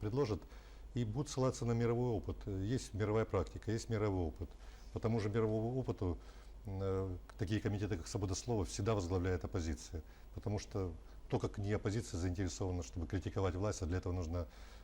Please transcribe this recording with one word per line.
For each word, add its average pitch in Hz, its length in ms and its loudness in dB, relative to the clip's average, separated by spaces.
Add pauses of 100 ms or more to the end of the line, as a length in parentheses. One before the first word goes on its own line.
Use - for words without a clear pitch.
предложат, 110 400 2 (540)
и 120 120 2
будут 131 240 -2
ссылаться 127 340 2
на 117 80 4
мировой 117 380 4
опыт. 98 260 0 (380)
Есть - 200 -2
мировая 107 300 4
практика, - 480 0
есть 113 180 0
мировой 101 360 4
опыт. - 220 -4 (440)
По - 80 -4
тому 113 200 2
же 104 100 2
мировому 110 500 4
опыту, 98 360 0 (500)
м, 95 160 -4
э, 95 260 2 (300)
такие 104 220 2
комитеты, 104 360 0
как 85 120 -6
«Свобода 95 260 0
слова», 110 300 2
всегда 110 300 2
возглавляет 92 500 2
оппозиция, 82 560 -2 (340)
потому 101 240 -2
что 95 320 -2 (380)
то, 202 100 2
как - 200 -2
не 104 180 0
оппозиция 107 440 0
заинтересована, 90 600 0
чтобы 87 240 -4
критиковать 95 480 0
власть, 95 280 0
а 87 40 0
для 87 120 2
этого 92 160 0
нужна 85 320 -2 (380)